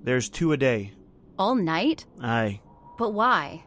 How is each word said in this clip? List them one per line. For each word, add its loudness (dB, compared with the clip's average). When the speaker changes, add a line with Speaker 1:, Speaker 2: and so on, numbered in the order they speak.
Speaker 1:
There's 0
two 0
a 2
day. 0
Speaker 2:
All 2
night? 0
Speaker 1:
Aye. 0
Speaker 2:
But -2
why? 0